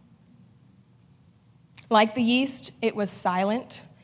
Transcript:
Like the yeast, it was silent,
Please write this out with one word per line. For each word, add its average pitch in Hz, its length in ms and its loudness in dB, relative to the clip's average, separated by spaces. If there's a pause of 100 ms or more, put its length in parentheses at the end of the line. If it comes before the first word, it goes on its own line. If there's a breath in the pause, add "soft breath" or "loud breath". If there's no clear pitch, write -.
(1900)
Like 220 260 4
the 254 80 0
yeast, 254 480 0 (100)
it 226 140 -2
was 208 160 -2
silent, 196 720 -2 (200 soft breath)